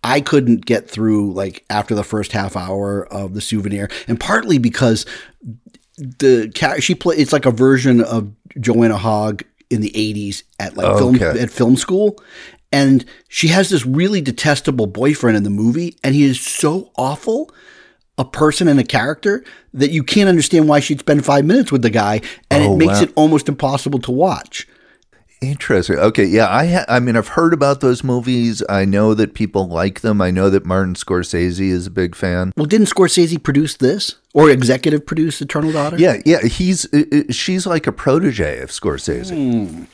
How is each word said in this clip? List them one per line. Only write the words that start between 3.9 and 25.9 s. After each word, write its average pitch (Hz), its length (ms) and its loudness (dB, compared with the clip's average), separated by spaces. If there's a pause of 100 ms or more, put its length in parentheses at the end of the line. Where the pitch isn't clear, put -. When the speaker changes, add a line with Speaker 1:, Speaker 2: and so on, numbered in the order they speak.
Speaker 1:
and 117 120 -4
partly 208 380 0
because 117 480 0 (920)
the 127 580 0
ca-, 165 240 -2
she 180 160 0
play, 170 220 -2
it's 139 160 2
like 143 120 0
a 127 60 4
version 123 520 4
of 107 280 -4 (280)
Joanna 113 380 2
Hogg 107 460 -2 (260)
in 113 120 -2
the 107 140 -6
eighties 104 480 -6 (160)
at, 98 160 -10
like, - 220 0
film, 127 180 4
Speaker 2:
Okay. 98 260 0
Speaker 1:
at 117 100 -4
film 127 260 2
school, 208 440 0 (500)
and 135 340 2 (240)
she - 200 -2
has 190 200 2
this 143 160 0
really 175 360 0
detestable 131 680 -2
boyfriend 117 500 0
in 104 60 0
the 101 60 -2
movie, 117 540 -2
and 135 120 2
he 147 80 4
is 131 160 2
so - 580 -4
awful 151 520 -4 (680)
a 127 80 -2
person 156 420 0
and 139 120 4
a 123 40 2
character 156 600 -2 (300)
that 143 160 0
you 156 140 -2
can't 202 260 2
understand 160 380 4
why 147 120 4
she'd 139 200 -2
spend 147 260 0
five 143 200 2
minutes 214 260 2
with 135 100 2
the 117 80 0
guy, 107 320 -2 (300)
and 95 120 4
Speaker 2:
Oh, 101 100 2
Speaker 1:
it - 40 2
makes 175 220 4
Speaker 2:
wow. 190 40 4
Speaker 1:
it 151 120 -2
almost 156 320 4
impossible 139 520 -2
to - 120 -8
watch. 147 560 -2 (760)
Speaker 2:
Interesting. 107 540 -2